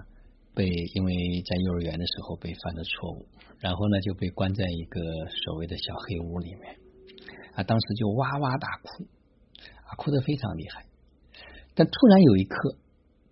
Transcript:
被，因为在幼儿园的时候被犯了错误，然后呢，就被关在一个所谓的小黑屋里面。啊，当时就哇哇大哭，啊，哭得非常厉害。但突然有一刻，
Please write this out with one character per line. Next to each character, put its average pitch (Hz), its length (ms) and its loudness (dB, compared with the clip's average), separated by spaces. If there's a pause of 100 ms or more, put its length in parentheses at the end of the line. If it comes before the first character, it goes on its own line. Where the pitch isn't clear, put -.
(560)
被， 98 100 2
因 87 380 -2
为 92 100 2 (320)
在 90 120 -2
幼 90 160 0
儿 87 80 -2
园 82 180 -4
的 87 80 -4
时 - 60 -6 (100)
候 85 140 -10
被 82 180 -10
犯 85 180 -10
了 80 100 -10
错 - 280 -8
误， 82 160 -14 (320)
然 90 160 -2
后 104 120 0
呢， 98 140 2
就 95 140 -4
被 90 140 -4
关 95 260 -2
在 101 100 -2
一 85 200 -4
个 - 140 -10 (300)
所 - 280 -8
谓 82 100 -6
的 85 100 -8
小 - 160 -8 (140)
黑 87 140 -6
屋 85 180 -8
里 85 160 -10
面。 - 240 -18 (720)
啊， - 80 -4
当 113 180 2
时 107 140 -2
就 107 160 0
哇 135 300 -2
哇 135 180 0
大 151 100 -8 (140)
哭， - 220 -16 (840)
啊， - 100 -14
哭 - 140 -4
得 143 120 4
非 147 140 0
常 98 220 -4
厉 80 120 -10
害。 - 180 -18 (880)
但 165 120 6
突 - 200 6
然 196 160 12
有 117 120 10
一 95 80 6
刻， - 340 -4 (540)